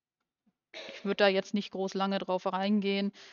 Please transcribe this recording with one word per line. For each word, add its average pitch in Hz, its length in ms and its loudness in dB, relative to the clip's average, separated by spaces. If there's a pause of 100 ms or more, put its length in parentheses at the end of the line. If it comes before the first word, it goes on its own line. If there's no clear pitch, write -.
(720)
Ich - 320 -14
würd 196 160 0
da 202 60 8
jetzt 190 260 2
nicht 208 180 -2
groß 190 220 -4
lange 196 260 0
drauf 185 320 -2
reingehen. 196 600 2 (220)